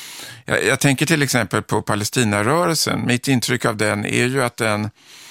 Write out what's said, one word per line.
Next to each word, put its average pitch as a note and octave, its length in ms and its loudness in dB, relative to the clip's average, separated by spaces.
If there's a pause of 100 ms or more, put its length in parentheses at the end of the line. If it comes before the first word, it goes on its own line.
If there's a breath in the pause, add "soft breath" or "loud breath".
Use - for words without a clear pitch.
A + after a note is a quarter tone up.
(440 loud breath)
Jag, - 220 0
jag C3 140 2
tänker C#3+ 260 2
till D#3 160 2
exempel A#2 400 0
på G#2+ 200 -2
Palestinarörelsen. A2+ 1200 0
Mitt B2 220 0
intryck B2+ 360 0
av A2+ 120 0
den G#2 280 0
är A#2+ 220 0
ju C3 160 -2
att A#2+ 140 -4
den G#2+ 340 -2 (400 loud breath)